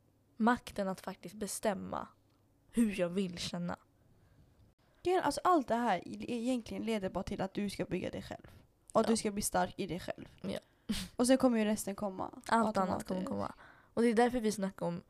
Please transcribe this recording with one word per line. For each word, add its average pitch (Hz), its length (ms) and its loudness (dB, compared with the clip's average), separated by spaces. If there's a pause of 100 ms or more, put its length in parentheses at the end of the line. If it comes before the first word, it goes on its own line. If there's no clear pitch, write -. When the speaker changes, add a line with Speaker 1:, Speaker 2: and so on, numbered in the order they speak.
(360)
Speaker 1:
makten 220 520 0
att 185 120 -6
faktiskt 185 340 -12
bestämma 190 760 -4 (600)
hur 208 300 2
jag 175 80 0
vill 180 300 -2
känna. 175 380 -6 (1300)
Speaker 2:
Grejen, 359 200 4
alltså - 220 0
allt 339 240 4
det 220 60 2
här 226 240 2
e-, 208 260 -10 (100)
egentligen 226 480 -2
leder 214 280 -2
bara - 140 -4
till - 160 -6
att 190 140 -4
du 202 160 -2
ska - 140 -4
bygga - 260 -4
dig 190 120 -8
själv. - 280 -12 (420)
Och 214 100 6
Speaker 1:
Ja. 220 60 4
Speaker 2:
du 226 80 4
ska 214 140 -2
bli 202 120 -4
stark 185 340 0
i 196 100 -4
dig 160 140 -4
själv. - 280 -10 (140)
Speaker 1:
Ja. - 160 -6 (580)
Speaker 2:
Och 254 100 2
sen 262 120 8
kommer 247 200 6
ju 220 60 4
resten 208 300 -2
komma 190 300 -4 (240)
Speaker 1:
Allt - 40 2
annat 220 220 4
kommer 185 200 2
Speaker 2:
automatiskt. 190 360 -4
Speaker 1:
komma. 202 240 -4 (400)
Och 220 80 2
det 240 60 6
är 233 60 4
därför 240 260 4
vi 220 120 2
snackar 190 340 -4
om 170 240 -4